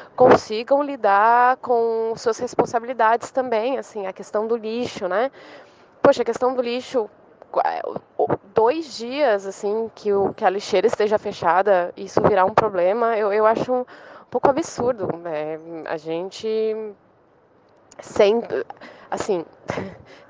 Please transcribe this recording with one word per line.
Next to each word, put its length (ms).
consigam 680
lidar 760
com 580
suas 220
responsabilidades 920
também, 480
assim, 280
a 60
questão 340
do 100
lixo, 500
né? 240
Poxa, 200
a 20
questão 300
do 80
lixo, 480
é, 180
o, 80
o, 140
dois 420
dias, 500
assim, 480
que 180
o, 220
que 100
a 60
lixeira 360
esteja 320
fechada, 800
isso 260
virar 220
um 100
problema, 640
eu, 160
eu 140
acho 260
um 120
pouco 200
absurdo, 560
né? 400
A 100
gente 520
sempre, 640
assim, 340
<laughs> 600